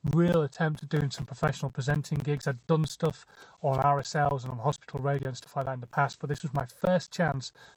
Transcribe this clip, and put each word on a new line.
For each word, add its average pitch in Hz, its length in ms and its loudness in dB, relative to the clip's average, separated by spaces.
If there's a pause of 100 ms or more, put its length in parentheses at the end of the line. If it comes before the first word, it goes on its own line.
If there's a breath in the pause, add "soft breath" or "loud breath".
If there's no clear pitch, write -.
(160)
real 170 260 6
attempt 156 400 -2
at 147 80 -12
doing 147 220 0
some - 160 -6
professional 139 420 -2
presenting 147 480 -2
gigs. 143 300 -2
I'd 127 180 -4
done 156 220 4
stuff - 400 -4 (340 loud breath)
on 135 200 2
R 143 180 4
S - 160 -6
Ls 143 300 0
and 127 60 -6
on 127 60 -6
hospital 135 420 -2
radio 135 280 -2
and 127 100 -6
stuff - 180 -16
like 135 100 -2
that 135 80 -4
in 127 60 -8
the 123 60 -10
past, - 340 -2
but 143 80 -6
this 143 140 -4
was 139 140 -4
my 135 100 -2
first - 460 0
chance 139 400 -2 (260 loud breath)